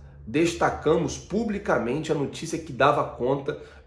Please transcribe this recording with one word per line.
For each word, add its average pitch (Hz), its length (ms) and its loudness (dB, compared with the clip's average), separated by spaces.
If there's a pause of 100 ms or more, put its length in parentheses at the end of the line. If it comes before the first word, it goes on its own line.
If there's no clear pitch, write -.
(260)
destacamos 156 920 2
publicamente 160 960 -2
a - 20 0
notícia 147 440 -4
que - 120 -12
dava 139 320 4
conta 131 560 -2 (280)